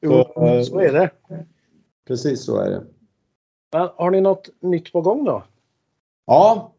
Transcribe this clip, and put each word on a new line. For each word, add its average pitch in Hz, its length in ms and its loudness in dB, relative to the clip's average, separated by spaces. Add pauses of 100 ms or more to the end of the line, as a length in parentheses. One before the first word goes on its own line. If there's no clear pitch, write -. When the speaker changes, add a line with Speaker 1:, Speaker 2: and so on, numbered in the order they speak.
Speaker 1:
Jo, 127 240 4 (100)
Speaker 2:
Så, 123 300 2
Speaker 1:
så 175 160 -4
är 160 120 2
det. 165 180 2 (960)
Speaker 2:
precis 127 360 -6
så 113 160 -4
är 98 100 -4
det. 95 140 -8 (880)
Speaker 1:
Men 175 240 -2
har 175 140 -2
ni 190 100 0
något 190 280 0 (120)
nytt 175 320 -6
på 175 80 -2
gång 220 240 -2
då? 120 180 -4 (840)
Speaker 2:
Ja. 196 520 4